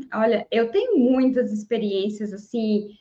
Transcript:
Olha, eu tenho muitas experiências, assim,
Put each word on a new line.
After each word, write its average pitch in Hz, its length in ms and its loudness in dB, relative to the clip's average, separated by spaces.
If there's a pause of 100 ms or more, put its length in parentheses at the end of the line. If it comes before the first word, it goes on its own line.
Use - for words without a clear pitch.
(140)
Olha, 220 380 0
eu 226 200 0
tenho 440 260 2
muitas 254 540 4
experiências, 208 800 -4
assim, 214 560 -2 (120)